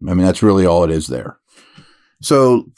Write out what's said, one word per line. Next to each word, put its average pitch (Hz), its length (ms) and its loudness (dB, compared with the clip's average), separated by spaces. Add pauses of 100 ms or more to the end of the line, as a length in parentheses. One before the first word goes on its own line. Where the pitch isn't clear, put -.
I 90 60 -4
mean, 92 140 2
that's 92 160 -2
really 98 240 2
all 87 160 2
it 82 80 -2
is 80 160 -6
there. 62 320 -12 (800)
So, 131 560 0